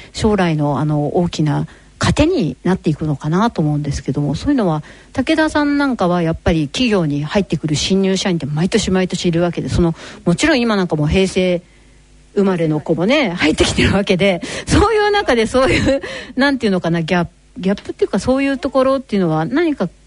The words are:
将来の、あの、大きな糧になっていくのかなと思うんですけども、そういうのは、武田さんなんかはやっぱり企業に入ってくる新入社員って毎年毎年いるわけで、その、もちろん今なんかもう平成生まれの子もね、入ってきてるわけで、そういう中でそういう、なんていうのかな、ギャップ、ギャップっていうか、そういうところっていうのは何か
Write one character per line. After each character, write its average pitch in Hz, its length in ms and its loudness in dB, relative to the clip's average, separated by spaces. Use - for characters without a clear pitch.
将 214 220 0
来 170 220 2
の、 143 220 0
あ 151 60 0
の、 147 300 0
大 175 140 0
き - 120 -4
な 151 260 0
糧 - 260 2
に 302 380 0
な 180 120 0
っ - 20 0
て - 120 -4
い 147 60 0
く 160 100 -6
の 147 100 -2
か 151 140 -6
な 196 200 2
と 202 120 -4
思 151 140 0
う - 20 0
ん 147 60 -4
で 147 100 -4
す - 100 -8
け 147 80 -4
ど 147 100 -4
も、 143 140 -2
そ - 140 -4
う - 20 2
い 285 40 0
う - 20 0
の 214 100 0
は、 156 160 -2
武 302 240 -2
田 311 120 2
さ 302 140 0
ん 285 140 0
な 285 80 0
ん 254 100 0
か 180 140 0
は 175 120 0
や 165 120 0
っ 165 100 -8
ぱ 190 80 0
り 160 160 0
企 247 220 -2
業 190 160 2
に 143 180 -2
入 190 200 0
っ - 20 -14
て - 100 -4
く 160 120 -4
る 151 80 -2
新 190 260 0
入 190 160 0
社 196 120 -2
員 175 60 0
っ 160 40 -2
て 139 60 -8
毎 151 220 -2
年 202 240 -2
毎 185 160 0
年 180 200 -4
い 175 40 2
る 165 100 0
わ 175 120 0
け - 80 -8
で、 135 80 -6
そ - 120 2
の、 170 140 2
も 170 100 2
ち 302 120 0
ろ 320 60 4
ん 254 60 2
今 233 160 0
な 190 80 2
ん 175 60 -2
か 165 80 -2
も 147 80 0
う - 20 0
平 185 200 2
成 185 340 0
生 202 80 2
ま 190 120 2
れ 160 120 0
の 151 140 0
子 - 120 0
も 165 140 0
ね、 262 240 2
入 277 200 0
っ - 40 0
て - 100 2
き - 80 -2
て - 80 0
る - 120 2
わ 294 100 2
け 214 120 0
で、 180 280 2
そ 403 240 4
う - 20 2
い 427 60 4
う 415 100 2
中 403 240 2
で 226 140 2
そ 262 200 2
う - 40 2
い 269 260 2
う、 - 40 -8
な 285 160 2
ん 262 80 0
て 226 80 0
い - 20 2
う - 20 2
の 185 100 0
か 165 100 -2
な、 170 100 0
ギ 165 140 -2
ャ 175 60 2
ッ 165 40 -2
プ、 165 60 -10
ギ 185 140 0
ャ - 20 2
ッ - 80 -8
プ - 100 -10
っ - 40 -6
て - 80 -4
い 349 40 4
う - 40 -6
か、 202 80 0
そ 254 180 0
う 277 60 0
い 277 60 0
う 269 100 -2
と 269 100 -4
こ 262 140 2
ろ 269 140 2
っ 262 40 -6
て 240 140 -6
い 196 40 2
う 190 40 2
の 165 80 2
は 156 140 0
何 302 300 0
か 190 140 -2